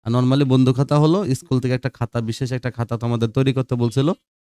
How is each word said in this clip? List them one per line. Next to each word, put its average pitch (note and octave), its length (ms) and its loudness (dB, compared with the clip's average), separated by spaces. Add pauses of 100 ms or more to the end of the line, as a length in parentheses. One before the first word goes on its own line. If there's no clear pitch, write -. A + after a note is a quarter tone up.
আর A2 80 -6
normally B2+ 340 2
বন্ধু B2+ 280 4
খাতা C#3 260 0
হলো D#3 360 2
স্কুল - 240 -4
থেকে B2+ 140 -2
একটা B2+ 160 -6
খাতা, A#2 320 -6
বিশেষ A2+ 300 -6
একটা B2+ 200 -6
খাতা A#2 260 -6
তোমাদের A#2 320 -2
তৈরি C3+ 240 0
করতে B2+ 220 -2
বলছিল, A#2+ 320 0 (420)